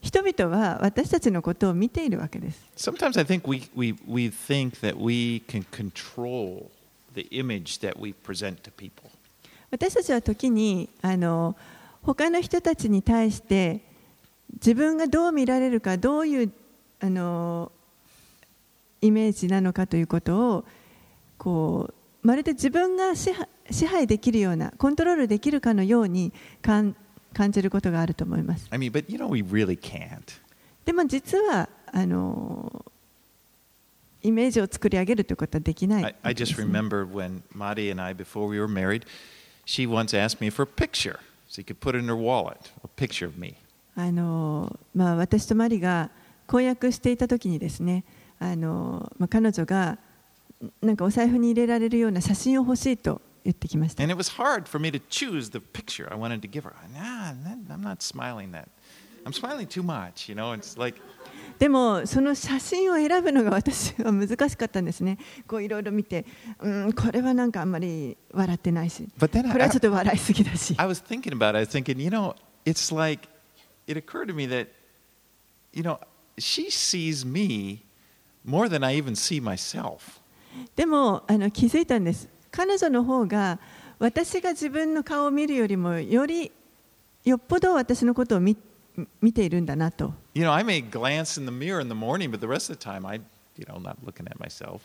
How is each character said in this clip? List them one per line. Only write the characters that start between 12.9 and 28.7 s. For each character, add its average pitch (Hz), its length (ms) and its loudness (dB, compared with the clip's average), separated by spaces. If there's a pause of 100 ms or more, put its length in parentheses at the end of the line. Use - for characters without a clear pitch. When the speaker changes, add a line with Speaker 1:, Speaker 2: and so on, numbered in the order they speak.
Speaker 1:
に 202 120 4
対 226 300 4
し - 100 -6
て、 190 400 2 (720)
自 - 200 4
分 302 240 2
が 320 100 2
ど 330 200 4
う 349 40 2
見 285 140 2
ら 254 140 2
れ 254 100 2
る 233 120 2
か、 185 160 0
ど 269 220 2
う 320 80 0
い 269 180 2
う、 190 60 -2 (480)
あ 190 100 -2
の、 170 600 -2 (1300)
イ 214 100 6
メ 220 180 4
ー - 20 2
ジ 190 160 -2
な 190 140 4
の 185 120 2
か 190 120 0
と 170 120 0
い 165 60 4
う 165 40 -2
こ 170 140 0
と 214 340 2
を、 - 100 -4 (720)
こ 170 500 0 (360)
う、 226 40 6
ま 240 80 6
る 294 80 0
で 320 100 0
自 269 160 0
分 359 260 2
が 370 200 2
支 - 160 -2
配、 359 160 -6 (220)
支 - 160 0
配 330 220 2
で 214 100 4
き 233 140 0
る 220 80 4
よ 190 120 2
う 170 40 2
な、 160 220 -2
コ 269 120 4
ン 294 60 2
ト 330 100 2
ロ 349 80 4
ー - 20 4
ル 277 120 2
で 208 120 2
き 294 120 0
る 285 100 0
か 233 120 2
の 196 100 4
よ 226 180 6
う 208 60 2
に 175 260 0 (280)
感-、 214 340 2 (380)
感 202 180 2
じ 202 100 2
る 190 80 2
こ 196 100 0
と 185 120 0
が 165 100 2
あ 165 40 2
る 160 80 0
と - 120 -4
思 87 120 -2
い 160 60 0
ま - 140 -2
す。 - 140 -12